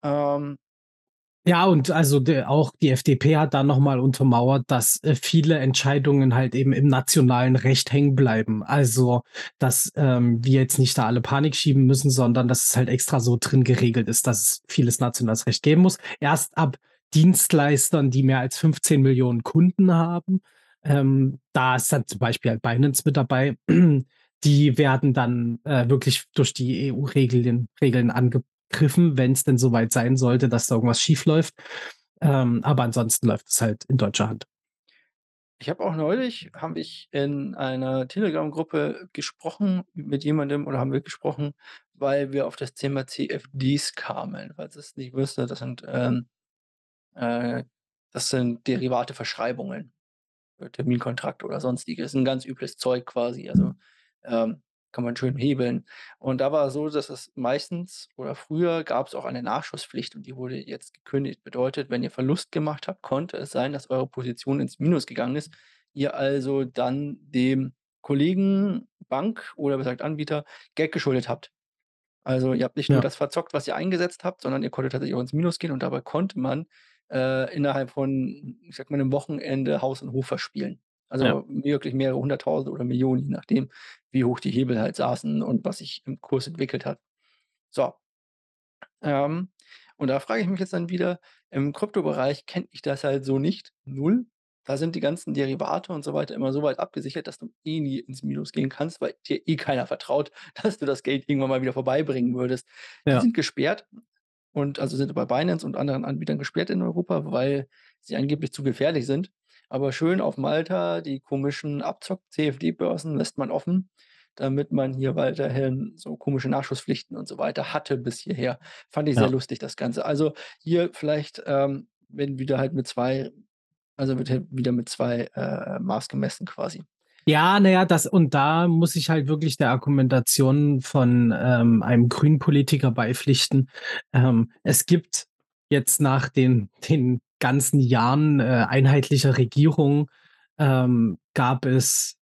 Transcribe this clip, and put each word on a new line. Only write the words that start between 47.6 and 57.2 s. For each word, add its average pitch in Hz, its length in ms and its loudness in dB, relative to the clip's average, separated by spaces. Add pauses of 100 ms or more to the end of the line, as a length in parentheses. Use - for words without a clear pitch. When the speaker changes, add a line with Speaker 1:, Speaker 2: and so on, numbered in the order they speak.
Speaker 1:
das - 180 -8
sind 123 380 -2
Derivate-Verschreibungen, 123 1300 -6 (640)
äh, 123 120 -16
Terminkontrakte 127 760 -6
oder 139 160 -8
Sonstiges. 131 540 -6
'N 131 100 2
ganz 131 200 -4
übles 131 320 -12
Zeug 127 300 -2
quasi, 120 420 -8
also, - 240 0 (520)
ähm, 113 360 -4 (320)
kann 123 120 -6
man 120 120 -6
schön 131 200 -4
hebeln. 131 480 -2 (340)
Und 131 220 -4
da 135 120 -2
war 147 180 0
so, 151 180 -6
dass 147 200 -4
es - 260 -18